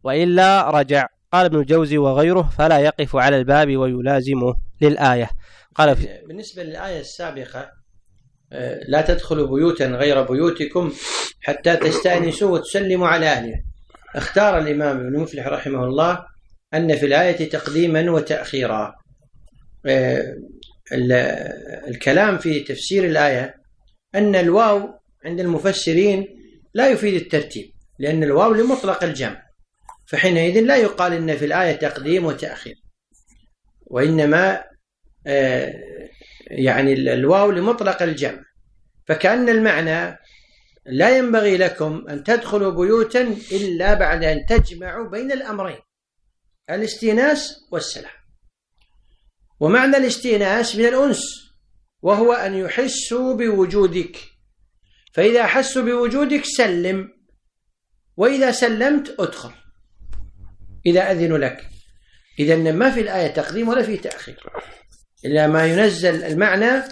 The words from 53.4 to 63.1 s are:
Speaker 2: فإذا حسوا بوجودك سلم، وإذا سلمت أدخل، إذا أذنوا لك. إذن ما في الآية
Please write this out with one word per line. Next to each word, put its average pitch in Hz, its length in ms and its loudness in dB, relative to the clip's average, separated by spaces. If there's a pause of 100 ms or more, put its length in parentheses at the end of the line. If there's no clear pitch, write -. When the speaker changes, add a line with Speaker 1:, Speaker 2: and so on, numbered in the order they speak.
Speaker 2:
فإذا 226 340 4
حسوا 262 340 0
بوجودك 240 640 0
سلم، 190 640 0 (1080)
وإذا 262 340 2
سلمت 247 680 0
أدخل، 160 320 -6 (1300)
إذا 185 260 4
أذنوا 165 260 0
لك. - 320 -6 (720)
إذن 160 360 2
ما 247 160 2
في 233 100 -2
الآية 190 260 -2